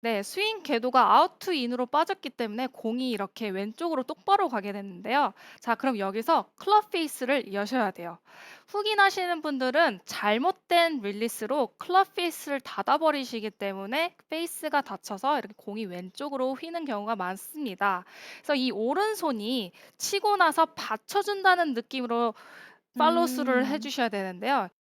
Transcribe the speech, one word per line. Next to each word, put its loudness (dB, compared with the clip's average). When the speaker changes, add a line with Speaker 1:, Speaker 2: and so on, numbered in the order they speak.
Speaker 1:
네, 0
스윙 -2
궤도가 2
아웃 4
투 -4
인으로 -2
빠졌기 -2
때문에 -6
공이 -4
이렇게 -6
왼쪽으로 -4
똑바로 2
가게 -4
됐는데요. -2
자, 0
그럼 -2
여기서 0
클럽 4
페이스를 -2
여셔야 0
돼요. -10
훅인 0
하시는 4
분들은 2
잘못된 2
릴리스로 -2
클럽 2
페이스를 -4
닫아버리시기 0
때문에 -4
페이스가 -2
닫혀서 -2
이렇게 -10
공이 -8
왼쪽으로 -4
휘는 -8
경우가 -4
많습니다. -2
그래서 0
이 2
오른손이 -2
치고 0
나서 6
받쳐준다는 0
느낌으로 -2
팔로우 6
스루를 2
Speaker 2:
음. 0
Speaker 1:
해주셔야 -2
되는데요. -2